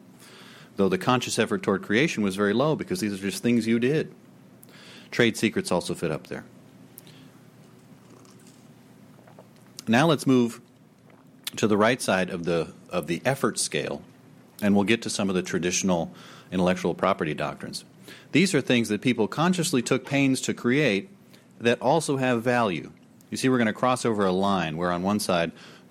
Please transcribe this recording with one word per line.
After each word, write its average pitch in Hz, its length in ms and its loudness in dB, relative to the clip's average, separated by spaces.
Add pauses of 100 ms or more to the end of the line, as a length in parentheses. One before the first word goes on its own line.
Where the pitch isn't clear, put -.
(760)
though 98 140 2
the 92 80 2
conscious 123 400 0
effort 107 260 0
toward 98 200 0
creation 113 400 0
was 95 120 0
very 101 180 0
low 139 220 0
because 95 240 -6
these 104 140 -2
are 98 40 -8
just 95 260 -6
things 120 220 2
you 113 140 2
did. 139 320 0 (1000)
Trade 113 260 2
secrets 101 340 0
also 87 220 0
fit 85 180 -4
up 76 160 -8
there. - 180 -12 (3500)
Now 123 200 4
let's 147 180 2
move 123 360 4 (960)
to 110 100 2
the 104 100 4
right 113 240 4
side 92 280 0
of 87 160 -6
the, 82 280 0 (160)
of 85 180 -4
the - 180 -4
effort 127 340 0
scale, - 420 -4 (600)
and 101 120 4
we'll 101 120 4
get 113 160 2
to - 80 -8
some 104 200 -2
of 95 60 -2
the 90 60 2
traditional 87 720 -2 (400)
intellectual 90 440 0
property 92 380 -2
doctrines. 73 500 -8 (480)
These 175 240 2
are 135 60 2
things 117 280 0
that 104 120 -2
people 113 260 0
consciously 160 540 0
took 127 240 -2
pains 139 360 0
to - 120 -4
create 120 560 0 (500)
that 117 220 2
also 147 360 0
have 127 240 0
value. 113 500 0 (380)
You 110 80 -6
see, 131 120 2
we're 127 80 4
gonna 110 160 2
cross 127 320 0
over 104 200 2
a 92 60 2
line 92 460 0
where 87 120 -2
on 87 140 -2
one 101 160 0
side, 85 320 0 (400)